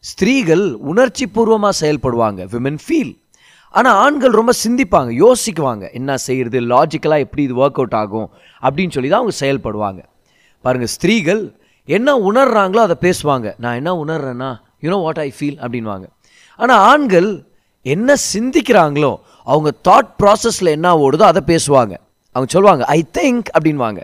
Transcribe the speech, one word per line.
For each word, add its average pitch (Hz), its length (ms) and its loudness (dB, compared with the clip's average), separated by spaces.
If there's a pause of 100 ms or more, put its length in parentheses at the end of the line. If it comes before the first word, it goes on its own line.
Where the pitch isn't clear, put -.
ஸ்திரீகள் 190 720 0
உணர்ச்சி 190 540 -2
பூர்வமா 214 420 0 (120)
செயல்படுவாங்க, 117 640 -2
women 120 340 -6 (100)
feel. 262 320 -4 (500)
ஆனா 240 220 2
ஆண்கள் 262 380 2
ரொம்ப 226 220 2
சிந்திப்பாங்க, 202 580 0 (140)
யோசிக்குவாங்க, 156 680 0
என்ன 135 240 -4
செய்யறது, 127 440 -4
லாஜிக்கலா 147 580 0
எப்படி 147 240 -4
இது 123 140 -2
ஒர்க் 139 240 0
அவுட் 123 120 -2
ஆகும் 107 380 -6 (320)
அப்படின்னு 143 280 -2
சொல்லி 135 180 -4
தான் 196 120 2
அவங்க 220 200 -4
செயல்படுவாங்க. 107 640 -4 (580)
பாருங்க, 127 240 -2
ஸ்திரீகள் 185 760 -2 (240)
என்ன 247 340 0
உணர்றாங்களோ 214 580 2
அதை 196 240 2
பேசுவாங்க. 135 580 -2
"நான் 120 160 -6
என்ன 151 200 -4
உணர்றேன்னா, 135 680 -8 (200)
you 147 100 -6
know 196 180 -2
what 160 100 -6
I 147 220 -6
feel" 143 120 -4
அப்படின்வாங்க. 117 540 -10 (500)
ஆனா 240 200 2
ஆண்கள் 202 720 2 (360)
என்ன 208 320 0 (180)
சிந்திக்கிறாங்களோ, 185 840 0 (280)
அவங்க 151 280 0 (160)
தாட் 226 240 4 (100)
ப்ராசஸ்ல 202 440 2
என்ன 165 300 2
ஓடுதோ 151 260 2
அதை 180 240 4
பேசுவாங்க. 139 500 2 (360)
அவங்க 131 140 -2
சொல்லுவாங்க, 175 380 4
"I 151 220 0 (120)
think" 247 240 0 (180)
அப்படின்வாங்க. 131 420 -2